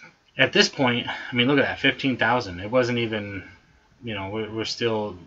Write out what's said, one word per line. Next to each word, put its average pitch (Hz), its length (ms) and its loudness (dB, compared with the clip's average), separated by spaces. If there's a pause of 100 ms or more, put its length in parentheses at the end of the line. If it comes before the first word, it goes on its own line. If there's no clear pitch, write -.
(400)
at 135 140 4
this 202 160 4
point, 120 380 0
I - 280 -8
mean, 123 120 4
look 143 120 6
at 120 60 4
that, 95 140 -4
fifteen 131 380 0
thousand. 113 440 0
It 104 100 -8
wasn't 120 260 2
even, 101 460 -4 (600)
you 113 120 -6
know, 98 140 -6
we're, 107 220 -6
we're 110 140 -4
still, 104 600 -2